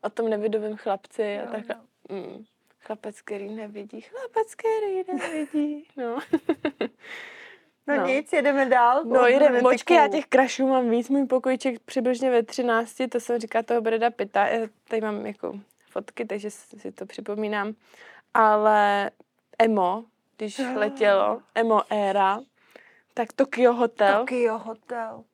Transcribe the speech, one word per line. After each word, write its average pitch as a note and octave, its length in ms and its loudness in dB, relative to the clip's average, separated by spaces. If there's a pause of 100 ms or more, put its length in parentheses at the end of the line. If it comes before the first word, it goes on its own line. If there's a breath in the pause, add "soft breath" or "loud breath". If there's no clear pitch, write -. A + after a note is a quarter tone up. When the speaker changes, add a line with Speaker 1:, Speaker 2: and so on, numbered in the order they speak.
Speaker 1:
O - 80 -6
tom A3+ 200 -4
nevidovém G#3+ 460 -4
chlapci G3+ 460 -6
a G3+ 200 -6
Speaker 2:
Jo, G#3 100 -10
Speaker 1:
takhle. A3 220 -10 (360)
Speaker 2:
no. G3 60 -10
Speaker 1:
Mm. G3 280 -14 (360)
Chlapec, G#3+ 400 -14
který G3+ 340 -12
nevidí, G#3 460 -16
chlapec, A4+ 540 -8
který G#4+ 500 -4 (140)
nevidí. D4+ 760 -4
<laughs> - 40 -18
No. A#3+ 220 -6 (1700 loud breath)
Speaker 2:
No C#4+ 100 0
Speaker 1:
No. C4+ 100 0
Speaker 2:
nic, C4+ 260 -2
jedeme C#4 340 2
dál, B3 380 4
Speaker 1:
No, B3 220 4
jedem. B3+ 120 6 (100)
Speaker 2:
budeme B3 120 4
Speaker 1:
Počkej, B3+ 360 4
já D#4 120 8
Speaker 2:
typu G4 80 -2
Speaker 1:
těch D4 120 -4
crushů C4 400 2
mám B3+ 220 2
víc. A#3+ 180 0
Můj C#4 180 0
pokojček B3+ 540 -2
přibližně B3+ 500 -2
ve A#3 120 4
třinácti, A#3 680 -2
to B3 120 -4
jsem A#3+ 180 -4
říkala A3+ 240 -2
toho A#3+ 180 0
Breda A3+ 300 0
Pitta, G3+ 360 -2
já A3+ 200 -2 (220)
tady A3+ 140 -4
mám G#3+ 240 -6
jako G3+ 340 -10 (300)
fotky, G#3 340 -10
takže G#3 260 -8
si, - 300 -20
si F#3+ 120 -12
to F#3+ 140 -14
připomínám. G#3 680 -6 (600 loud breath)
Ale G#3+ 760 4 (480)
emo, G#3+ 460 2 (320)
když G#3+ 220 -10
Speaker 2:
Ah. B3+ 200 -4
Speaker 1:
letělo, G#3 600 2 (140)
emo A3+ 360 2
éra, G3+ 500 0 (760 soft breath)
tak A#3 180 -6
Tokyo B3+ 400 2
Hotel. A3+ 480 2
Speaker 2:
Tokyo A#3+ 380 -2
Hotel. A3+ 760 -12